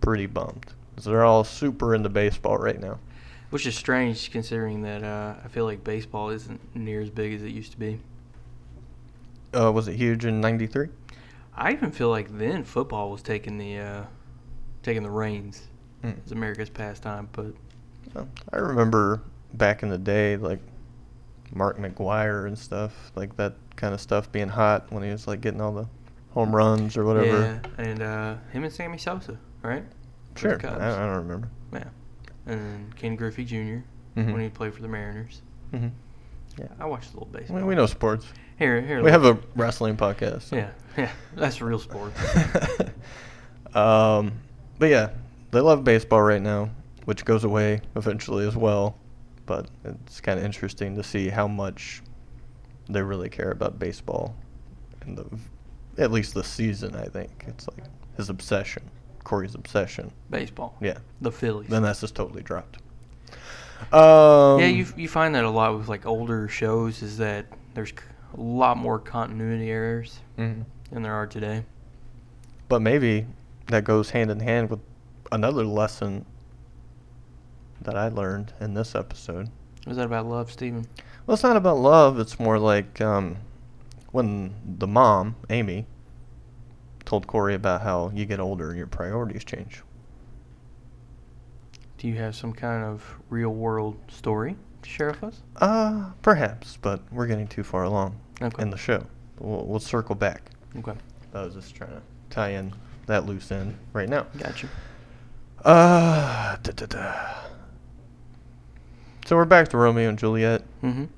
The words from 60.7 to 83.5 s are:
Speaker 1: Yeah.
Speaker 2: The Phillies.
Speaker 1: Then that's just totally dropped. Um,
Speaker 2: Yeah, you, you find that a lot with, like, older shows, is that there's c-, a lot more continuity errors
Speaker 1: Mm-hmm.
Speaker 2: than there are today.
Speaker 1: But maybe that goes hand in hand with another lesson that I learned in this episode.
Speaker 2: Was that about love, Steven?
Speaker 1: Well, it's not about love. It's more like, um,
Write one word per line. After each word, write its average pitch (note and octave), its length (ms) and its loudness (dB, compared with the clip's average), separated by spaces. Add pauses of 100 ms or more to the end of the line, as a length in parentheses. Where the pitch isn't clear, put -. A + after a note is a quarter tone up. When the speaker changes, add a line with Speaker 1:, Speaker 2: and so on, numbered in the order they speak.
Speaker 1:
Yeah. G2+ 160 -4 (240)
Speaker 2:
The A#2+ 100 -4
Phillies. G#2+ 380 -6
Speaker 1:
Then A2 140 2
that's G#2 180 -2
just - 140 -10
totally G2 260 -8
dropped. - 360 -10 (1160)
Um, D3+ 680 12
Speaker 2:
Yeah, F3 60 8
you, F3+ 220 4 (100)
you E3 100 -8
find D#3+ 280 2
that A#2+ 80 4
a A2+ 80 4
lot A2 260 4
with, G#2+ 100 -6
like, G#2+ 200 -6
older A2+ 400 -2
shows, A2+ 560 -2
is G#2+ 160 -10
that G#2 260 -4 (300)
there's G#2+ 140 -8
c-, - 60 -16 (400)
a - 60 -12
lot A#2+ 360 4
more A#2+ 200 -2
continuity A2+ 720 -4
errors A2+ 500 -6 (200)
Speaker 1:
Mm-hmm. A2+ 220 -4 (300)
Speaker 2:
than A#2 120 -8
there G#2+ 100 -4
are G#2+ 140 -4
today. G#2+ 360 -6 (1080)
Speaker 1:
But B2 120 4
maybe A2+ 460 4 (400)
that A2 160 2
goes G#2+ 260 4
hand A2+ 220 0
in G#2 80 -4
hand A2+ 320 0
with G#2 80 -6 (520)
another A2+ 320 0
lesson G#2 640 -2 (1600)
that - 140 -6
I G#2 140 0
learned G2+ 500 -4
in G#2+ 140 -6
this A2 220 -4
episode. G2 560 -8 (340)
Speaker 2:
Was B2 120 -8
that B2 100 -2
about A2+ 180 -2
love, A#2 260 -6
Steven? A#2+ 360 -8 (400)
Speaker 1:
Well, - 80 4
it's - 80 -2
not B3 120 6
about F#3 220 4
love. C3+ 420 8
It's - 200 -4
more A2 180 4
like, G#2 420 2
um, G2+ 380 0 (720)